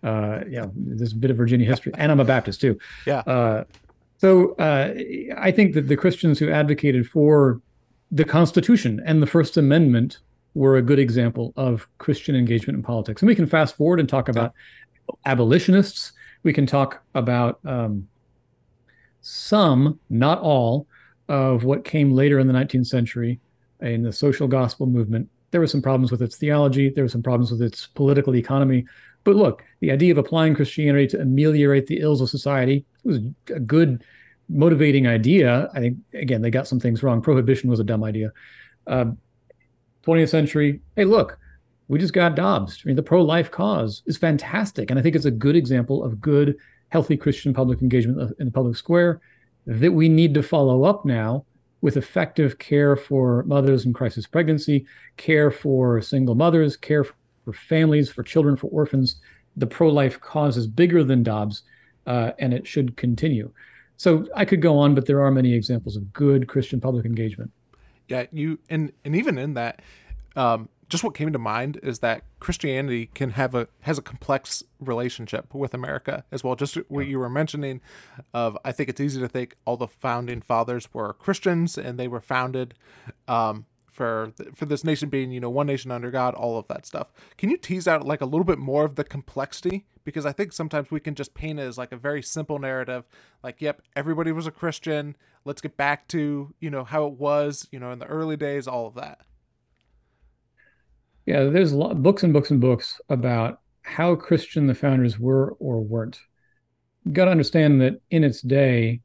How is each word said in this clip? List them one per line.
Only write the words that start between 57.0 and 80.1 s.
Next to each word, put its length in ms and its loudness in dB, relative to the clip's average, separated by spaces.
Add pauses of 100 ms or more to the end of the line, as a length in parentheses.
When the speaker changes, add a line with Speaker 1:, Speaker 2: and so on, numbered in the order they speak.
Speaker 1:
for 480 -14
families, 580 2
for 120 -12
children, 340 2
for 120 -10
orphans. 480 0 (400)
The 100 -2
pro-life 540 2
cause 360 -2
is 100 -2
bigger 380 4
than 180 4
Dobbs, 400 -2 (440)
uh, 320 -2
and 160 -2
it 120 -6
should 300 -4
continue. 560 -2 (440)
So 380 2
I 120 0
could 160 2
go 160 4
on, 160 6
but 120 0
there 140 2
are 100 4
many 220 2
examples 420 -4
of 180 -10
good 360 2
Christian 320 -4
public 240 -4
engagement. 460 -6 (580)
Speaker 2:
Yeah, 240 -6
you 260 -6 (120)
and, 220 -4 (120)
and 100 -4
even 240 -2
in 160 -6
that, 280 -8 (540)
um, 340 -2 (180)
just 160 -6
what 100 -6
came 180 -6
to 60 -6
mind 460 -6
is 160 -8
that 240 -4 (160)
Christianity 760 -6
can 160 -6
have 240 -4
a, 140 -4 (140)
has 140 -4
a 60 -8
complex 640 -8 (160)
relationship 720 -8
with 180 -8
America 600 -10
as 100 -10
well. 140 -4
Just 180 -6 (160)
what 140 -6
Speaker 1:
Yeah. 60 -10
Speaker 2:
you 100 -6
were 80 -6
mentioning 520 -6 (540)
of, 300 -4
I 80 -8
think 160 -6
it's 120 -10
easy 200 -4
to 80 -6
think 260 -10 (100)
all 120 -4
the 100 -8
founding 540 -8